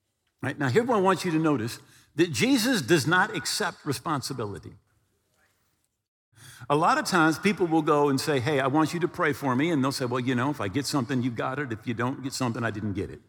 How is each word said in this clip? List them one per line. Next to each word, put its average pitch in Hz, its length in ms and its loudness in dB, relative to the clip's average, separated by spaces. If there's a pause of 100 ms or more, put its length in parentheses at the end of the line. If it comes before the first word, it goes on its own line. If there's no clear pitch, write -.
(420)
Right? 135 160 -6
Now, 139 100 0
here's 226 180 4
what 240 120 2
I - 20 4
want 185 240 2
you 185 60 -2
to 160 80 2
notice, 143 400 0 (380)
that 165 160 2
Jesus 226 500 2
does 127 240 2
not 190 280 2
accept 170 520 -4
responsibility. 123 880 -6 (1900)
A 143 80 2
lot 202 220 2
of 240 60 -4
times 160 340 2
people 196 280 0
will 160 160 2
go 147 260 4
and 135 120 2
say, 143 180 0
"Hey, 131 220 0
I 135 60 0
want 147 280 2
you 170 60 -2
to 165 80 0
pray 165 240 0
for 127 240 -2
me." 156 140 2
And 143 120 2
they'll 135 80 2
say, 131 140 -4
"Well, 123 160 -2
you 131 140 0
know, 127 160 0
if 147 100 -6
I 101 80 -2
get 131 180 -2
something, 127 360 0
you 127 80 0
got 131 280 -6
it. 135 140 -6
If - 140 -10
you - 80 -4
don't 123 280 -4
get 131 120 -8
something, 120 280 -2
I 110 80 0
didn't 104 220 -6
get 90 180 -4
it, 73 180 -16